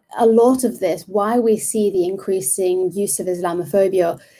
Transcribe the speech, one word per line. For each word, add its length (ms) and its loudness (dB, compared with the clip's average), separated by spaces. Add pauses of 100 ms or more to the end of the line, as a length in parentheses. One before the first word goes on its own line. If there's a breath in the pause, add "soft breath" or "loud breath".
(180)
a 80 4
lot 380 6
of 160 -2
this, 280 -4
why 320 0
we 180 2
see 320 0
the 160 0
increasing 880 -2
use 280 -4
of 80 -8
Islamophobia, 920 -2 (200 soft breath)